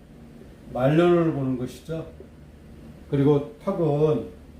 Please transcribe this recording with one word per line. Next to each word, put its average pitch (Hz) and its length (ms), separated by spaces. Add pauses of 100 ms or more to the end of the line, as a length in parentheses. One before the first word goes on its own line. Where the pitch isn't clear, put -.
(720)
말년을 160 600
보는 131 240
것이죠. 143 540 (1000)
그리고 139 520
턱은 156 640 (320)